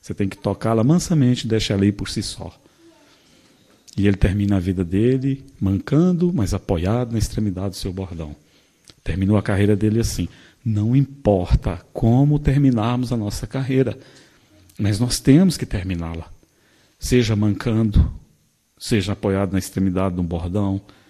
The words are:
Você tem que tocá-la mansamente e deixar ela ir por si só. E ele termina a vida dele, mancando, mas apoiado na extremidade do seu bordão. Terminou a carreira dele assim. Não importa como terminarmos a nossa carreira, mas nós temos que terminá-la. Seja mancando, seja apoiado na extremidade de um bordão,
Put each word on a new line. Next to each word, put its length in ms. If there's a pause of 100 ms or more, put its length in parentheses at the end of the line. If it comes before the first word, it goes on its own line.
Você 120
tem 160
que 80
tocá-la 460
mansamente 640
e 40
deixar 260
ela 100
ir 60
por 180
si 140
só. 340 (1400)
E 100
ele 80
termina 400
a 40
vida 260
dele, 600 (140)
mancando, 720
mas 200
apoiado 580
na 80
extremidade 520
do 40
seu 160
bordão. 420 (680)
Terminou 360
a 60
carreira 320
dele 240
assim. 300 (340)
Não 300
importa 880 (120)
como 440
terminarmos 760
a 40
nossa 300
carreira, 500 (800)
mas 220
nós 220
temos 340
que 100
terminá-la. 640 (680)
Seja 340
mancando, 800 (640)
seja 360
apoiado 400
na 60
extremidade 560
de 60
um 40
bordão, 560 (280)